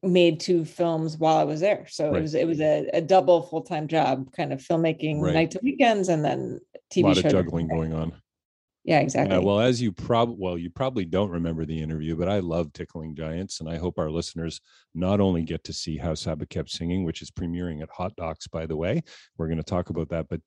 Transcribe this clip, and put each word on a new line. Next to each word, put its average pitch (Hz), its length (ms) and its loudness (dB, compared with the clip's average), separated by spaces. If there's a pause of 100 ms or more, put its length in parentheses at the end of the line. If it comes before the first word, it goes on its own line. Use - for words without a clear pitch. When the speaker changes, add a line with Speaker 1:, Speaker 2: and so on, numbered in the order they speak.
Speaker 1:
made 175 360 6
two 170 260 2
films 160 520 -2
while 160 200 4
I 156 60 4
was 151 160 -2
there. 190 280 0
So 156 220 -4
Speaker 2:
Right. 147 80 2
Speaker 1:
it 151 40 0
was, 156 120 -4
it 165 140 2
was 160 120 -2
a, 151 340 2
a 165 80 2
double 180 420 6
full-time 160 440 -6
job, 135 440 0
kind 147 200 -4
of 135 80 -6
filmmaking 160 640 0
Speaker 2:
Right. 151 120 2
Speaker 1:
nights 165 220 2
and 190 80 -8
weekends 233 460 2
and 156 160 2
then 135 340 -2 (300)
T - 120 2
V - 40 6
Speaker 2:
A - 40 6
lot 98 80 6
of 92 60 2
Speaker 1:
shows. 151 80 4
Speaker 2:
juggling 82 360 2
going 80 260 -2
on. 80 260 -4 (640)
Speaker 1:
Yeah, 156 160 4
exactly. 135 380 2
Speaker 2:
Yeah, 92 60 4
well, 101 160 4
as 120 200 4
you 117 120 0
prob-, 117 480 0
well, 90 180 -2
you 85 140 -6
probably 131 340 -2
don't 92 240 0
remember 82 380 -2
the 80 120 -4
interview, 80 360 -4
but 87 120 -2
I 101 120 0
love 82 340 -2
Tickling 80 420 -12
Giants, 80 440 -8
and 80 100 -10
I 82 80 -6
hope 85 220 -4
our 78 100 -2
listeners 82 500 -6 (360)
not 95 260 2
only 90 220 2
get 80 220 -6
to - 80 -10
see 78 240 -8
how 80 180 -2
Saba 78 320 -6
kept 78 240 -8
singing, 87 320 -4
which 80 180 -6
is - 80 -16
premiering 85 540 -6
at 78 80 -14
Hot 92 240 -8
Docs, 82 320 -8
by 80 180 -6
the 80 100 -6
way. 98 280 -2 (340)
We're 82 120 -4
gonna 80 120 -2
talk 90 300 -4
about 82 180 -4
that, 82 200 -4
but 82 180 -8